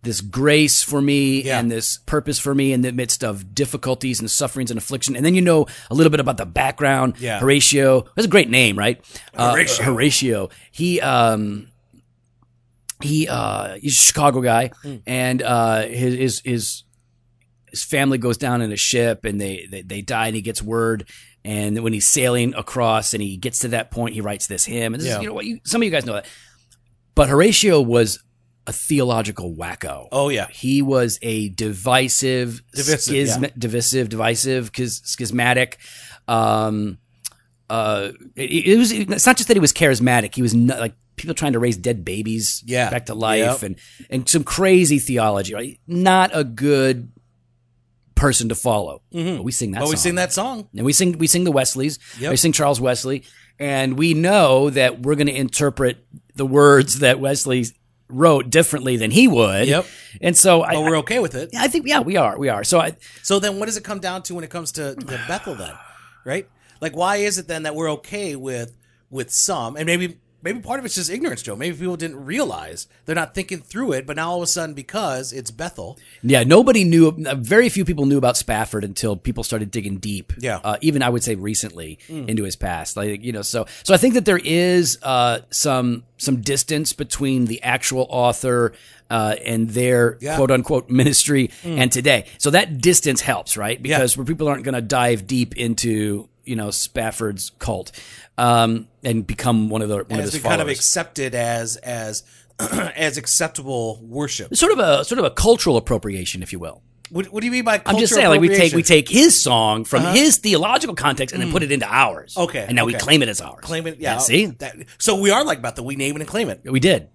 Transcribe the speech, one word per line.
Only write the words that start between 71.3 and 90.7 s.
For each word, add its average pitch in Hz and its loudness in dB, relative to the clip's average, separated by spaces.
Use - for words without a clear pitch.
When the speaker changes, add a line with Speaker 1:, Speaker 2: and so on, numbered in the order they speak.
Speaker 2:
Joe. 101 -10
Maybe 151 -8
people 180 -6
didn't 151 -10
realize. 95 -8
They're 160 -4
not 165 -6
thinking 190 -8
through 214 -6
it, 131 -6
but 147 -8
now 165 -4
all 180 -4
of 175 -4
a 170 -4
sudden, 160 -4
because 139 -6
it's 123 -10
Bethel. 113 -12
Speaker 1:
Yeah, 123 6
nobody 214 8
knew, 165 6
uh, 135 -4
very 190 0
few 190 -2
people 147 -2
knew 143 4
about 127 2
Spafford 107 -4
until 101 -4
people 117 -6
started 107 -6
digging 98 -6
deep. 98 -8
Speaker 2:
Yeah. 113 -6
Speaker 1:
Uh, 104 -4
even 147 0
I 123 0
would 120 -2
say 113 -4
recently 90 -8
Speaker 2:
Mm. 151 -12
Speaker 1:
into 110 -2
his 95 -8
past. 85 -8
Like, 104 -6
you 120 -8
know, 104 -8
so, 113 -4
so 190 4
I 185 6
think 240 4
that 214 2
there 185 2
is, 175 2
uh, 120 2
some, 123 -2
some 131 -2
distance 147 -4
between 131 -2
the 113 -6
actual 127 -2
author, 120 0
uh, 110 0
and 113 -2
their 120 2
Speaker 2:
Yeah. 147 -6
Speaker 1:
quote 135 2
unquote 127 0